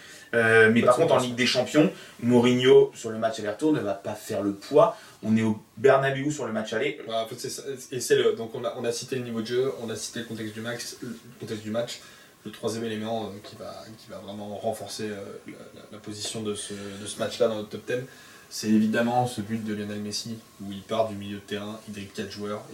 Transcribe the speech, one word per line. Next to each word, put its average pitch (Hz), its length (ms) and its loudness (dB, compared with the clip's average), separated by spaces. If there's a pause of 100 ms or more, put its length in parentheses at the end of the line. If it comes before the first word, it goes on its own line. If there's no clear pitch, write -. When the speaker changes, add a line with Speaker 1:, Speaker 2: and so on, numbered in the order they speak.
(340)
Speaker 1:
Euh, 113 400 8
mais 120 80 6
Speaker 2:
Pas 98 60 4
Speaker 1:
par - 100 8
Speaker 2:
de - 40 2
Speaker 1:
contre, - 120 6
en - 40 6
Speaker 2:
surprise. 127 120 2
Speaker 1:
Ligue 120 80 -4
des 123 80 2
Champions, 151 460 4 (300)
Mourinho, 123 720 8
sur - 140 -8
le 110 80 -6
match 110 220 -2
aller-retour, 123 340 0
ne 127 60 2
va 101 140 -2
pas 104 200 -8
faire 101 280 -4
le 101 120 0
poids. - 440 4 (260)
On 110 120 4
est 113 80 4
au 107 160 0 (180)
Bernabéu 135 540 4
sur 120 140 -6
le 110 80 -6
match 107 200 -4
aller. 107 340 -2
Speaker 2:
Ouais, 113 60 -6
en 113 140 -2
fait, 123 100 -12
c'est 127 120 -8
ça. - 140 -10 (280)
Et 127 80 -6
c'est 139 160 2
le... 117 180 4
Donc 113 220 -8
on 120 80 -6
a, 117 140 -4
on 117 80 -6
a 117 60 0
cité - 260 -6
le 123 60 -4
niveau 113 180 -4
de 107 60 -8
jeu, 127 240 0 (100)
on 113 80 -8
a 110 60 -6
cité - 240 -10
le 113 60 -8
contexte 110 280 -8
du 110 80 -10
match, 120 200 -8 (200)
le 120 140 -10 (240)
contexte 107 240 -10
du 107 80 -8
match. 117 280 -4 (460)
Le 107 60 -10
troisième 113 340 -6
élément, 110 400 -4
euh, 95 40 -8 (140)
qui - 120 -18
va, - 280 -14 (160)
qui - 100 -20
va 107 80 -12
vraiment 104 380 -10
renforcer, 110 540 -6
euh, 101 80 -8 (300)
la, 107 60 -14 (220)
la, - 60 -18 (100)
la 107 80 -16
position 107 420 -10
de 104 140 -4
ce, - 180 -10
de 101 320 -12
ce 107 140 -10
match-là 113 300 0
dans 110 60 -2
notre 104 140 -8
top 107 160 -12
ten, 104 180 -4 (460)
c'est - 180 -6
évidemment 117 600 4
ce - 140 -6
but 110 220 -6
de 107 120 -4
Lionel 104 240 -6
Messi, 104 380 -8 (240)
où 98 100 -10
il 98 100 -10
part 110 260 0
du 104 80 -8
milieu 101 200 -8
de 98 60 -10
terrain, 107 460 -8
il 104 60 -12
dribble 98 180 -12
quatre 104 200 -8
joueurs 104 320 -8 (100)